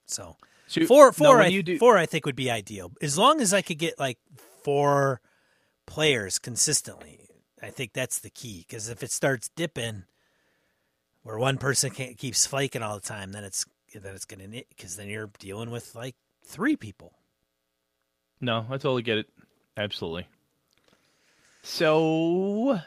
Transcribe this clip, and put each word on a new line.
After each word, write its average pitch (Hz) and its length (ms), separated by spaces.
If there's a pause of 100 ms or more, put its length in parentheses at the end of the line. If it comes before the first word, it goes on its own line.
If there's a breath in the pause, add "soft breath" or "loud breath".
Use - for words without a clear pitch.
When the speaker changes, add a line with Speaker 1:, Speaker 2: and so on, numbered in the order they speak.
Speaker 1:
so 87 300 (320 soft breath)
Speaker 2:
So, 165 180
Speaker 1:
four, 277 200
Speaker 2:
now, 240 60
Speaker 1:
four, 285 260
Speaker 2:
when 196 80
Speaker 1:
I, - 20
Speaker 2:
you 190 140
do 165 160
Speaker 1:
four, 233 200
I 160 80
think, 156 200
would 135 100
be 127 140
ideal. 98 420 (100)
As 147 160
long 285 220
as 196 140
I 190 80
could 160 160
get, 160 200
like, 131 200 (440)
four 139 580 (680)
players 131 520
consistently, - 920 (340)
I 107 80
think 123 220
that's - 280
the 101 100
key. 95 380
'Cause 110 200
if 117 140
it 120 80
starts 135 380
dipping, 117 560 (1160)
where 110 160
one 135 200
person 135 320
can't, 123 280
keeps - 280
flaking 135 360
all 107 120
the 98 120
time, 98 260
then 104 120
it's, - 200 (300)
then 98 200
it's 92 100
gonna 98 220
ni-, 113 200 (120)
'cause 87 180
then 101 120
you're 107 300
dealing 104 320
with, 117 240
like, 123 200 (300)
three 262 320
people. - 420 (1200)
Speaker 2:
No, 113 280
I 131 60
totally 131 280
get 113 160
it. 107 100 (480)
Absolutely. 90 500 (1400 soft breath)
So, 170 1200